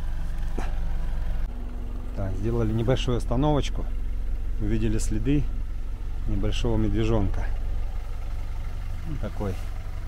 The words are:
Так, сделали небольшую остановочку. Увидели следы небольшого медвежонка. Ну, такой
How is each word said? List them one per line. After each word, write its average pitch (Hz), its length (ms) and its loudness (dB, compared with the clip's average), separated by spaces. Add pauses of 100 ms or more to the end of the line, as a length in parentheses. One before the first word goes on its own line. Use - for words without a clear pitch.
(2250)
Так, 95 180 -2
сделали 110 360 2
небольшую 120 460 2
остановочку. 135 720 2 (760)
Увидели 110 380 2
следы 113 440 2 (840)
небольшого 107 480 2
медвежонка. 107 680 4 (1600)
Ну, 147 140 -2
такой 101 320 -2 (520)